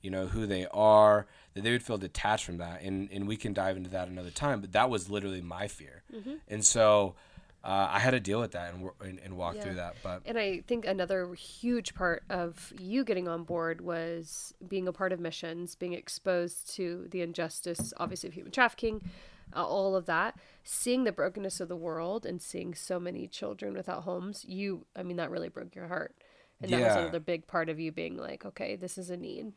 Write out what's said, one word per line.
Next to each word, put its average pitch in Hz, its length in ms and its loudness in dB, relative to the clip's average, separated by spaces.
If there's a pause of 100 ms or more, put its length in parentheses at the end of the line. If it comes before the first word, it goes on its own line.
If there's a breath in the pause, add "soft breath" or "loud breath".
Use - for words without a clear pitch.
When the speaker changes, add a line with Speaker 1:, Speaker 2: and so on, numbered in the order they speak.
Speaker 1:
you 95 80 -6
know, 95 160 0
who 104 200 -2
they 92 260 0
are, 107 540 10 (280 soft breath)
that 101 80 -6
they 113 100 4
would 120 100 2
feel 110 160 -2
detached 104 460 2
from 87 140 -6
that. 85 240 -6
And, 98 300 -2
and 101 140 -4
we 107 100 -2
can 104 180 -4
dive 95 220 2
into 90 140 -8
that 90 180 -2
another 90 220 -8
time, 139 300 0
but 95 120 -10
that 117 180 6
was 98 200 0
literally 98 300 -2
my 87 280 -6
fear. - 340 -14 (120)
Speaker 2:
Mm-hmm. 226 200 -8 (140)
Speaker 1:
And 107 160 -2
so 104 500 8 (480 soft breath)
uh, 98 280 2
I 101 80 2
had 127 140 6
to 123 80 4
deal 101 200 0
with 107 120 -2
that 87 200 -6
and 92 100 -10
wor-, 92 200 -8
and, 92 160 -10
and 95 180 -10
walk 85 200 -2
Speaker 2:
Yeah. - 60 -8
Speaker 1:
through 98 120 -4
that, 90 280 -6
but 90 220 -6
Speaker 2:
And 233 140 -2
I 196 280 0
think 233 200 -2
another 185 480 0
huge - 600 -2
part 175 360 2
of 170 500 -4
you 220 240 0
getting 180 240 0
on 170 160 -4
board 165 380 -2
was 165 720 -6 (120)
being 185 220 -2
a 175 40 0
part 185 200 0
of 175 80 -2
missions, 170 540 -6
being 175 180 -4
exposed - 840 -2
to 180 340 -4
the 180 100 -2
injustice, 170 800 -4
obviously, 185 300 -4
of 160 60 -12
human 185 180 -12
trafficking, 226 500 2 (520 loud breath)
uh, 170 120 0
all 196 280 2
of 180 120 2
that, 175 320 2 (260 soft breath)
seeing 247 400 2
the 208 80 4
brokenness 190 480 -2
of 175 80 -4
the 175 80 -4
world 170 480 -2
and 180 160 -4
seeing 180 340 -6
so 180 240 -2
many 175 300 -4
children 202 460 -6
without 185 300 -6
homes. 185 420 -4
You, 190 400 -6 (100)
I 190 60 -8
mean, 175 160 -6
that 165 120 -2
really 170 200 -4
broke 175 240 -12
your 175 140 -12
heart. - 260 -4 (480 soft breath)
And 190 100 0
that - 80 4
was 240 140 6
Speaker 1:
Yeah. 196 60 6
Speaker 2:
another 165 200 0
big 165 260 -4
part 160 220 0
of 156 100 -4
you 160 140 -4
being - 240 -6
like, - 300 -10
"Okay, - 300 -6
this 185 200 -8
is 180 140 -10
a 180 80 -6
need." 202 380 -8